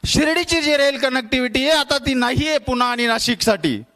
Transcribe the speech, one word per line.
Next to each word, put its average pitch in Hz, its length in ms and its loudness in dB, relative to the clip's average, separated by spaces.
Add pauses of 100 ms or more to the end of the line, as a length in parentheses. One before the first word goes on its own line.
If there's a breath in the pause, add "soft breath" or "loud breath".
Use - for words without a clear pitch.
शिर्डीची 330 560 0
जी 294 160 2
रेल 277 200 2
कनेक्टिव्हिटी 254 720 -2
आहे, 311 100 4
आता 285 180 0
ती 269 160 -2
नाही 254 360 0
आहे 302 80 0
पुणा 247 280 0
आणि 240 220 -2
नाशिकसाठी 196 760 0 (120)